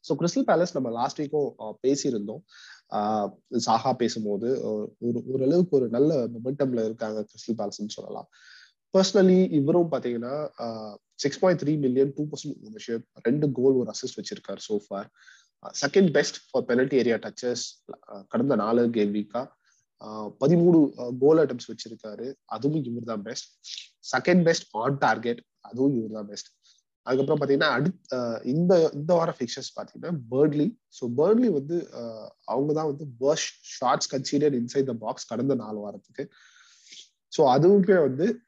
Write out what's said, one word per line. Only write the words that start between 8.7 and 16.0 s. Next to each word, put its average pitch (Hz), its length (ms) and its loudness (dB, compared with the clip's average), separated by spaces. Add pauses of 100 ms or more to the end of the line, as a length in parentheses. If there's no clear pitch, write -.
Personally 190 520 6
இவரும் 160 420 2
பாத்தீங்கன்னா, 123 640 -6
ஆ, 110 400 -10 (160)
six - 240 -4
point 180 240 4
three 151 160 0
million, 135 360 2
two 147 120 -4
percent 151 380 -10
ownership, 110 380 -8 (200)
ரெண்டு 147 300 2
goal, 127 220 4
ஒரு 120 160 0
assist - 300 -10
வச்சிருக்காரு 98 360 -10
so 104 220 -6 (120)
far. 101 160 -8 (560)
ஆ, - 80 -14 (160)
second 196 160 4